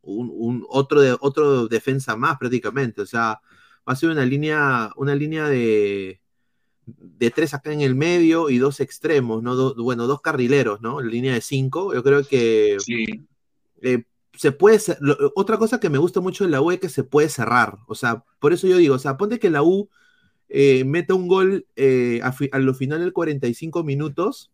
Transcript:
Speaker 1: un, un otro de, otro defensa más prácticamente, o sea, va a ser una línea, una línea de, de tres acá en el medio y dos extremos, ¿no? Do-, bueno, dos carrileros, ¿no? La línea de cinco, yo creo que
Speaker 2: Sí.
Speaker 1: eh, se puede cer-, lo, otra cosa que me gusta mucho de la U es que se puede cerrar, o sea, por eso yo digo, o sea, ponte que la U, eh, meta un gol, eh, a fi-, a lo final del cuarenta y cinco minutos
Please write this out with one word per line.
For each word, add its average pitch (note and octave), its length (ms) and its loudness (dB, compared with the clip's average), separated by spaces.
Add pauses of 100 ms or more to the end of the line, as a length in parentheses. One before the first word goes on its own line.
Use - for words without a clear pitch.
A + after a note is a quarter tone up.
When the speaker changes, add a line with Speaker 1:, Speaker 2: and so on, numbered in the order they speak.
Speaker 1:
un, G#2+ 320 -10
un A#2 340 -6
otro C#3 320 2
de, B2+ 200 6
otro C3+ 480 2
defensa A#2+ 480 -2
más C#3 200 -2
prácticamente, A#2+ 640 -4
o G2 60 -4
sea, A2+ 340 -4 (480)
va B2+ 40 -2
a C3 40 0
ser E3 140 0
una C#3+ 160 0
línea, C#3 720 0
una C#3 180 -2
línea D3+ 340 -4
de, G#2 720 0 (640)
de A2+ 460 -4
tres D3+ 240 -2
acá D3+ 180 -8
en D3 80 -4
el C3 140 0
medio E3 560 2
y B2 80 2
dos C#3 220 0
extremos, B2+ 640 -2
¿no? B2 120 -4
Do-, C3 280 0
bueno, A#2+ 240 -2
dos C#3+ 140 -2
carrileros, B2+ 600 0
¿no? C3 180 -8
La A#2+ 80 -6
línea B2 240 -4
de A2+ 80 -2
cinco, C3+ 540 -4
yo B2 80 -2
creo C#3 240 4
que A2 540 4
Speaker 2:
Sí. A2 460 -6 (560)
Speaker 1:
eh, B2 200 0 (340)
se - 160 0
puede G#3 260 6
cer-, F3 220 -4
lo, C#3+ 160 2 (200)
otra G3+ 220 0
cosa A3+ 220 0
que F3+ 100 -2
me C#3 80 0
gusta F3+ 220 0
mucho F#3 240 -4
de F3 60 0
la C#3 100 2
U F3 120 2
es F3+ 80 -4
que F3+ 80 -6
se C3+ 160 -4
puede D3+ 240 2
cerrar, A2+ 580 0
o G#2+ 80 -12
sea, A#2 300 -4 (160)
por D3 120 2
eso F3+ 140 -2
yo F3+ 120 4
digo, C#3 180 6
o - 20 -4
sea, C#3 180 -4
ponte G#3+ 220 -4
que F#3+ 120 2
la D3 120 0
U, F#3+ 260 2 (600)
eh, C3+ 360 4
meta F3 300 -2
un F3+ 140 -2
gol, F#3+ 380 2 (100)
eh, B2 480 2
a B2+ 80 -2
fi-, C#3 200 -4
a C3+ 60 -2
lo C3 160 2
final C#3 260 -4
del F3+ 120 -4
cuarenta D3+ 340 -4
y A#2+ 80 -2
cinco E3 300 -6
minutos D3+ 680 -6